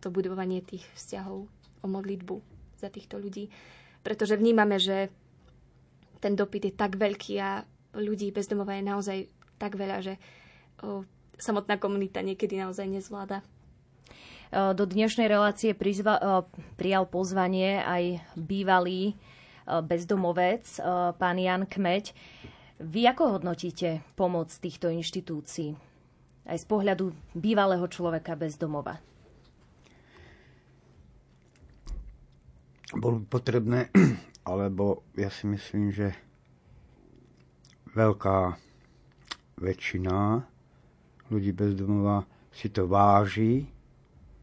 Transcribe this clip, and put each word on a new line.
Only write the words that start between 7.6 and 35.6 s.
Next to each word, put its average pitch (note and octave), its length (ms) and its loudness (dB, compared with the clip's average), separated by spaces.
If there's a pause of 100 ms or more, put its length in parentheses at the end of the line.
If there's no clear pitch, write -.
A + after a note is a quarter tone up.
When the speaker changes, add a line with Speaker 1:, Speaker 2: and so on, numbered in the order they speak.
Speaker 1:
ľudí G#3 400 -4
bez G3+ 160 -2
domova G3+ 240 -2
je G3 80 -6
naozaj G3+ 360 -4 (400)
tak G3 200 -6
veľa, G3 240 -4
že, F#3+ 120 -8 (680)
o, G3 240 -8 (320)
samotná G3+ 400 -2
komunita G3 420 -2
niekedy F#3+ 380 -4
naozaj F#3+ 320 -6
nezvláda. G3 520 -8
Speaker 2:
E, - 20 -20 (1300)
do G3 100 2
dnešnej G#3+ 460 2
relácie G#3 420 4
prizva-, G#3 460 2
e, - 40 -4 (520)
prijal F#3+ 320 2
pozvanie F#3 760 0
aj F3 400 0 (120)
bývalý, F#3 800 2
e, - 20 -8 (680)
bezdomovec, F3 840 0 (120)
e, - 20 -8 (340)
pán F3+ 240 0
Jan F#3 260 0
Kmeď. F#3+ 480 -2 (640)
Vy G#3 320 2
ako B3+ 280 2
hodnotíte E3+ 640 -4 (120)
pomoc F3 400 0
týchto E3+ 360 -4
inštitúcií? E3 840 -6 (760)
Aj E3+ 100 -4
z - 80 -14
pohľadu G3 440 0 (240)
bývalého G3 560 2
človeka E3 480 -4
bez D#3 200 -4
domova. D3+ 400 -6 (4000)
Speaker 3:
Bolo A#2 320 -2
by G#2 80 -10
potrebné, A#2+ 520 0 (360)
<clears throat> - 320 -16
alebo G2 640 0
ja G2 160 -2
si - 160 -8
myslím, G2+ 480 0